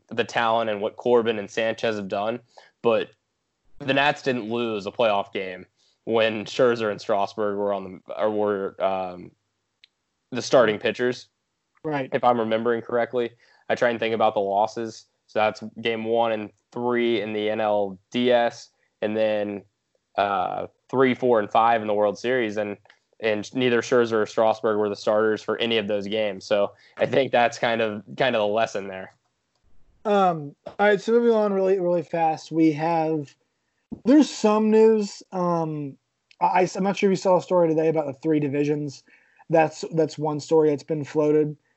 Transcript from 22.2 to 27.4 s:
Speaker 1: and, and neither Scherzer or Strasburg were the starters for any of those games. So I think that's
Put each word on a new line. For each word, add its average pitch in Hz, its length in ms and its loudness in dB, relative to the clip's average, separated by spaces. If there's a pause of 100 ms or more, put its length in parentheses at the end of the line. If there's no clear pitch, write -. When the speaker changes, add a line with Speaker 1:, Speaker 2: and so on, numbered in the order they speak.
Speaker 1:
and, 104 200 -6 (440)
and 107 340 -4
neither 123 260 2
Scherzer 113 420 2
or 101 40 0
Strasburg 110 520 0
were 107 100 0
the 101 80 -4
starters 107 460 0
for 107 160 -4
any 117 200 0
of 104 80 -2
those 101 200 -4
games. 101 380 -4
So 101 280 0 (260)
I 107 80 2
think 123 240 0
that's 120 280 2